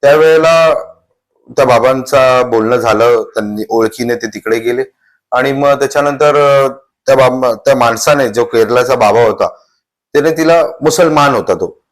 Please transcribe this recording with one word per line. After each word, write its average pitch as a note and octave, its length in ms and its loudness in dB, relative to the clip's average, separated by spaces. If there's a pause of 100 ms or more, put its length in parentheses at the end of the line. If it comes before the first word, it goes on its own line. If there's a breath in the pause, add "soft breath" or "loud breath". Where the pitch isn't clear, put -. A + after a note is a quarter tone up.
त्यावेळेला D#3+ 680 2 (760)
त्या C3 160 0
बाबांचं B2+ 840 0
बोलणं A2+ 280 0
झालं, A#2 460 0 (120)
त्यांनी G#2 340 -8
ओळखीने A#2 460 -2
ते A#2 120 -10
तिकडे A2 320 -6
गेले A#2+ 240 -4 (480)
आणि B2+ 220 -2
मग C#3 260 0
त्याच्यानंतर, C#3+ 560 -2
अ, C#3 320 2 (400)
त्या C3+ 80 2
बाबा, B2+ 380 0
त्या C3 220 0
माणसाने, A#2+ 540 0
जो A#2 160 -2
केरळाचा A#2+ 500 0
बाबा A2+ 280 2
होता, G2+ 240 0 (680 soft breath)
त्याने D3 180 0
तिला, E3 300 2 (200)
मुसलमान D3+ 540 2
होता G2 180 -2
तो F2 380 -8